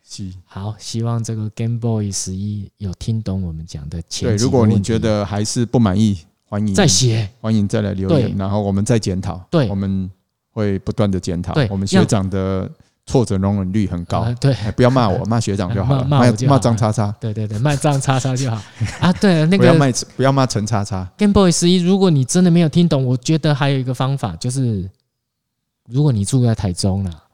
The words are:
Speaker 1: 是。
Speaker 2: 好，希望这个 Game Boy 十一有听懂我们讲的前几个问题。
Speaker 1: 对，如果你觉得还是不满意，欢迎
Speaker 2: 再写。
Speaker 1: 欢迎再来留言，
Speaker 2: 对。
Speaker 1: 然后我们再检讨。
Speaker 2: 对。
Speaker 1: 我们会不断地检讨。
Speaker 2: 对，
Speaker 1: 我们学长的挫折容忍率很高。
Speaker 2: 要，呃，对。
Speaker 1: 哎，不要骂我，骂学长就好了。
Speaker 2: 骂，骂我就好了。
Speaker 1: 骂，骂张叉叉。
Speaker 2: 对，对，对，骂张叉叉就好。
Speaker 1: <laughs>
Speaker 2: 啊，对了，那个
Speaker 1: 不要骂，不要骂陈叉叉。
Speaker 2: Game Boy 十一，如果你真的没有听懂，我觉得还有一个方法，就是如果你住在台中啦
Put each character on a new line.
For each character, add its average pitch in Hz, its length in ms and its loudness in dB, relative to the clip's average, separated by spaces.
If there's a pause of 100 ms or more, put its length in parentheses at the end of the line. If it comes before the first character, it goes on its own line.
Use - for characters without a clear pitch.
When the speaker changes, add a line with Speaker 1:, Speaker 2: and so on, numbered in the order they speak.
Speaker 1:
是。 95 240 -12 (140)
Speaker 2:
好， 104 320 -10
希 - 240 -8
望 117 220 -2
这 113 120 -6
个 107 200 -6
Game 117 240 -4
Boy 110 320 -2
十 95 240 -6
一 101 420 -6
有 95 160 -6
听 113 300 -4
懂 95 180 -4
我 87 100 -4
们 78 140 -10
讲 73 240 -12
的 85 180 -8
前 - 120 -8
几 - 40 -6
个 - 60 0
问 101 80 2
题。 107 60 0
Speaker 1:
对， - 20 2
如 98 60 2
果 120 160 4
你 110 120 4
觉 113 200 0
得 104 260 0
还 104 180 -4
是 117 220 -2
不 123 140 0
满 101 200 2
意， 104 200 2 (280)
欢 107 200 -4
迎 98 80 -2
Speaker 2:
再 196 100 4
写。 113 420 2 (140)
Speaker 1:
欢 110 120 0
迎 104 140 2
再 110 140 -2
来 98 120 -2
留 95 180 -4
言， 98 180 2
Speaker 2:
对。 95 80 -4
Speaker 1:
然 95 100 -2
后 101 140 0
我 101 100 0
们 98 140 0
再 117 140 2
检 92 200 -4
讨。 85 300 -8
Speaker 2:
对。 151 180 2
Speaker 1:
我 101 60 -4
们 95 340 -2 (440)
会 101 260 -2
不 - 140 -6
断 104 180 0
地 95 100 -2
检 87 220 -6
讨。 - 140 -6
Speaker 2:
对， 143 160 0
Speaker 1:
我 98 40 -4
们 98 120 -2
学 185 180 4
长 95 240 0
的 95 400 -2 (380)
挫 131 180 2
折 101 120 -2
容 98 200 2
忍 92 160 -4
率 92 140 0
很 87 180 -4
高。 90 140 -2
Speaker 2:
要， - 60 0
呃， 120 100 -2
对。 139 180 0
Speaker 1:
哎， 104 180 -4
不 - 120 0
要 123 60 6
骂 123 200 2
我， 90 160 0
骂 113 140 0
学 104 160 -2
长 95 180 -2
就 98 100 -2
好 135 140 2
了。 131 80 0
Speaker 2:
骂， 143 160 2
骂 123 60 6
我 120 40 4
就 110 160 0
好 139 60 6
了。 - 0 -
Speaker 1:
骂， - 20 6
骂 131 40 4
张 117 180 0
叉 107 140 0
叉。 107 280 -2
Speaker 2:
对， 110 140 -6
对， 110 140 -4
对， 107 120 -6
骂 147 160 0
张 139 240 0
叉 131 200 0
叉 131 160 -2
就 127 140 -2
好。 110 120 -4 (200)
Speaker 1:
<laughs> - 200 -6
Speaker 2:
啊， 175 120 4
对 175 280 4
了， 156 60 2
那 190 100 2
个 - 60 4
Speaker 1:
不 - 20 6
要 170 80 8
骂， 143 180 4 (240)
不 127 80 0
要 135 80 4
骂 135 140 4
陈 107 200 -2
叉 107 180 0
叉。 92 240 -6 (100)
Speaker 2:
Game 208 160 4
Boy 190 180 4
十 175 180 2
一， 185 140 4
如 185 160 2
果 190 100 4
你 139 140 4
真 180 200 2
的 180 60 6
没 170 120 4
有 160 80 2
听 175 180 2
懂， 139 180 0
我 127 120 0
觉 160 200 0
得 151 160 0
还 139 180 0
有 139 60 0
一 131 60 -2
个 127 100 -4
方 135 240 -2
法， 98 200 -6
就 120 120 -4
是 117 400 -2 (1000)
如 123 140 -2
果 151 100 4
你 104 120 0
住 123 220 2
在 113 100 4
台 95 160 -4
中 98 320 -2
啦 87 200 -10 (100)